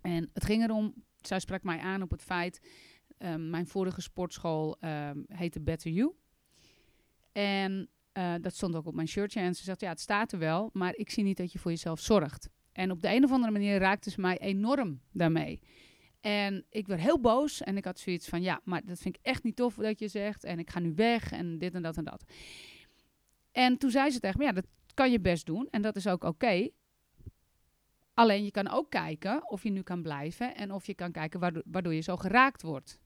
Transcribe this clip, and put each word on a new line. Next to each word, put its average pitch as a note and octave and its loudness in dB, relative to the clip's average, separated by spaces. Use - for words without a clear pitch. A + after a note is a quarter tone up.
En E3+ -2
het - -4
ging A3 4
erom, A3 0
zij F#3+ -4
sprak F#3+ -6
mij E3 -2
aan F#3+ -2
op F3 -6
het - -4
feit, F3 -4
ehm, D#3+ -4
mijn E3+ -2
vorige F#3 -2
sportschool, D#3+ -4
ehm, D3 -6
heette F3 -6
Better D#3+ -2
You. A#3 2
En, G3 0
eh, F3+ -2
dat F3 -4
stond F3 -2
ook D#3+ -4
op D3+ -8
mijn D#3+ -2
shirtje. G3+ -2
En F3+ 0
ze - -12
zegt: F#3 -6
"Ja, G3 -4
het E3 -8
staat G#3+ 0
er F#3+ -4
wel, E3 0
maar F3+ -2
ik - -8
zie G#3+ 2
niet G3 4
dat F3+ -4
je - -8
voor F3+ -2
jezelf E3 -2
zorgt. E3 2
En F#3 -2
op F3 -4
de - 2
een A#3+ 8
of C4 6
andere A#3+ 4
manier G3+ 2
raakte F#3+ 2
ze - -6
mij F#3 2
enorm G3 0
daarmee." D#3+ 2
En G3+ 0
ik G#3+ -4
werd F#3 0
heel C#4 4
boos B3 4
en G3 -2
ik G3 -4
had F#3 -6
zoiets F3 -4
van: E3+ 0
"Ja, F3+ 0
maar F3+ -2
dat F3+ -10
vind - -6
ik - -20
echt - -2
niet A3+ -2
tof B3 0
dat G#3+ -2
je G#3+ -6
zegt G3+ -4
en F3 -4
ik E3 -8
ga - -4
nu E3+ 0
weg A3+ 2
en E3+ -4
dit F3 -4
en F3+ -4
dat D#3+ -4
en D#3+ -6
dat." - -12
En B3+ 6
toen C4+ 2
zei C4+ 4
ze B3 -4
tegen F#3+ 0
me: C#4+ 2
"Ja, B3+ 2
dat F#3 -2
kan C4 6
je A#3+ 4
best F3 2
doen G#3+ -2
en G#3 0
dat G#3+ 0
is F#3+ -4
ook F#3 0
oké. F#3 2
Alleen G#3 6
je G3+ -2
kan G3+ -2
ook D4 0
kijken F3 -4
of G3 -8
je A3 -2
nu F#3+ -2
kan F3 -6
blijven D#3+ -6
en G3 -8
of G3 -8
je G3 -6
kan F3 -6
kijken D#3+ -6
waardo-, F3 -2
waardoor E3+ -2
je D#3 0
zo F3+ -4
geraakt B3 4
wordt." D#3 -10